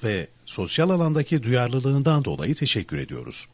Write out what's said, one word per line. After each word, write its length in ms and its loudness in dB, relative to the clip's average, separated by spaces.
ve 240 -2
sosyal 440 0
alandaki 520 2
duyarlılığından 840 2
dolayı 300 -2
teşekkür 440 -2
ediyoruz. 540 -6